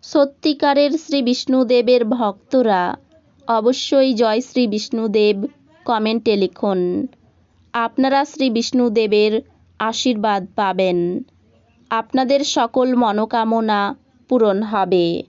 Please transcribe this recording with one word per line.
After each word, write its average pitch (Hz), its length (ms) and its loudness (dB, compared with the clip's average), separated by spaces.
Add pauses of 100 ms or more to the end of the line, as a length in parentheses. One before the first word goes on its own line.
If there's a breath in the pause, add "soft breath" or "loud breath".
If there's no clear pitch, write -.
সত্যিকারের 285 920 0
শ্রী 285 240 -2
বিষ্ণুদেবের 247 880 2
ভক্তরা 220 720 0 (680)
অবশ্যই 262 680 0
"জয় 220 280 0
শ্রী 254 260 -2
বিষ্ণুদেব" 214 680 0 (480)
কমেন্টে 220 500 -2
লিখুন। 196 440 -2 (960)
আপনারা 262 520 0
শ্রী 269 240 -4
বিষ্ণুদেবের 220 840 0 (460)
আশীর্বাদ 214 600 -2 (140)
পাবেন, 185 420 0 (920)
আপনাদের 254 580 0
সকল 254 460 0
মনোকামনা 220 840 0 (480)
পূরণ 220 340 2
হবে। 190 420 0 (240)